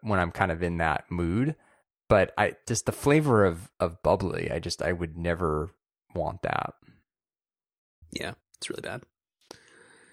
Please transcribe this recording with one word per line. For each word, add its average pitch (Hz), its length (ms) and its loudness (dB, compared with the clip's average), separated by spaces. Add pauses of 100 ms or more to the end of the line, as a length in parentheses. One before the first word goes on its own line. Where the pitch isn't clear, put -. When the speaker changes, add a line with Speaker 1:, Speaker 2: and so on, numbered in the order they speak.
Speaker 1:
when 104 180 2
I'm 85 120 2
kind 92 200 0
of 82 100 -6
in 85 160 0
that 80 320 0
mood. 92 460 0 (540)
But 98 280 4
I, 104 160 0 (140)
just - 180 -2
the 113 60 0
flavor 143 520 4
of, 87 360 0
of 85 240 -2
bubbly, 85 480 0
I 73 80 -2
just, - 240 -6
I 87 100 0
would 85 240 -6
never 82 540 0 (420)
want - 300 -4
that. - 320 -2 (1400)
Speaker 2:
Yeah, - 220 -8 (240)
it's - 120 -10
really - 140 -10
bad. 117 180 -10 (1120)